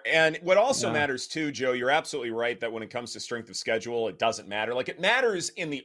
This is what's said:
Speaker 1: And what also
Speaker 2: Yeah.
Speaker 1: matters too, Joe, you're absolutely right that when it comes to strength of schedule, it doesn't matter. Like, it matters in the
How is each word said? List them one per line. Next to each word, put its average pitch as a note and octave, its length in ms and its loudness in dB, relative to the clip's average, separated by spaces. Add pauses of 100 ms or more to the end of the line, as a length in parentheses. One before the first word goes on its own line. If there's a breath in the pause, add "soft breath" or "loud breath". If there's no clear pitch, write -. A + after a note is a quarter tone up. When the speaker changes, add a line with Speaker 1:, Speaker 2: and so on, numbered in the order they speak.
Speaker 1:
And D#3+ 380 4
what F3+ 140 4
also A3+ 320 4
Speaker 2:
Yeah. E3 60 0
Speaker 1:
matters C#3 340 0
too, D3+ 240 -4
Joe, B2+ 200 0
you're B2 180 2
absolutely C#3+ 420 0
right A#2 280 -2
that A2+ 120 -4
when A2 100 -8
it A2 80 -10
comes A#2+ 220 -8
to G#2+ 80 -12
strength A#2 280 -8
of F#2+ 80 -14
schedule, A2+ 520 -2
it F2 100 -8
doesn't A2+ 300 0
matter. A2 260 -2
Like, B2+ 140 0
it E3 120 -10
matters G#3+ 500 2
in E3 200 -6
the C3+ 140 -4